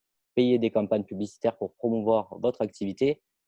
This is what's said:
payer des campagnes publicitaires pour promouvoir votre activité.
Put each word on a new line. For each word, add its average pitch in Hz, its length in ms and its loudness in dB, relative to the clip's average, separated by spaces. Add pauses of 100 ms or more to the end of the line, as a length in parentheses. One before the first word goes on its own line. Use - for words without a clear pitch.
(340)
payer 123 240 4
des 113 120 0
campagnes 104 340 0
publicitaires 104 520 -6
pour - 180 -8
promouvoir 113 640 0
votre 120 240 -2
activité. 104 600 -4 (260)